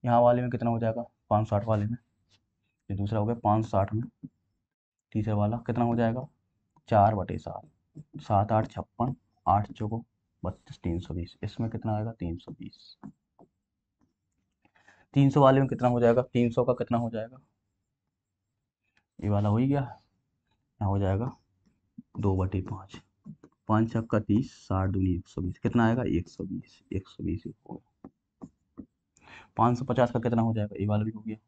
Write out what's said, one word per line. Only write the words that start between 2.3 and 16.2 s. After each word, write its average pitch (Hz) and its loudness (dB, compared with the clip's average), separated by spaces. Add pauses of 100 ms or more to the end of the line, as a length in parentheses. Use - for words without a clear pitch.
ये 101 -4
दूसरा 104 -2
हो 104 0
गया 117 -2
पाँच 107 2
सौ - -14
साठ 101 0
में, 113 -2 (1080)
तीसरा 107 -2
वाला 104 0
कितना 120 -2
हो 117 0
जाएगा, 117 -2 (640)
चार 107 6
बटे 92 -4
सात, - -12 (520)
सात 104 2
आठ 110 2
छप्पन, - -6 (300)
आठ 98 2
चौको 113 -6 (400)
बत्तीस, - -10
तीन 85 -2
सौ - -10
बीस, 87 -8
इसमें 113 -6
कितना 113 -4
आएगा, 107 -4
तीन 87 -8
सौ - -16
बीस। - -18 (2250)
तीन 139 6
सौ 147 4
वाले 135 8
में 135 2
कितना 123 -2
हो 120 2
जाएगा, 120 4